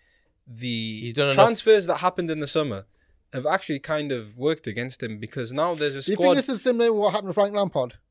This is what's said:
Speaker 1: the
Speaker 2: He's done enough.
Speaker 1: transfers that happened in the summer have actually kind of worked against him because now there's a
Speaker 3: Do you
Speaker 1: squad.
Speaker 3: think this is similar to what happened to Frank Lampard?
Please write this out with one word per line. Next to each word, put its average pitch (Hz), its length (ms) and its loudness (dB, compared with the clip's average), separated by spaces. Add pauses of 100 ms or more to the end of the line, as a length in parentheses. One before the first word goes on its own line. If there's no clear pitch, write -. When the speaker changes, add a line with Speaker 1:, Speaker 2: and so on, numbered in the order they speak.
(480)
Speaker 1:
the 113 540 -6
Speaker 2:
He's 120 120 -6
done 143 160 2
enough. 135 60 0
Speaker 1:
transfers 214 500 6
that 170 120 0
happened 180 340 -2
in 156 80 -2
the 147 80 -4
summer 123 380 -2 (460)
have 135 140 -6
actually 156 340 -2
kind 147 320 -4
of 113 260 -8
worked 156 300 -2
against 120 360 -8
him 110 160 -8
because 120 340 -8
now 165 220 0
there's 147 200 -2
a 139 60 -10
Speaker 3:
Do 175 100 -4
you 208 40 0
Speaker 1:
squad. 175 100 2
Speaker 3:
think 269 120 6
this 262 120 0
is 226 140 -4
similar 233 240 2
to 226 60 4
what 208 180 2
happened 196 180 -2
to 170 40 -4
Frank 202 220 2
Lampard? 156 400 -2 (160)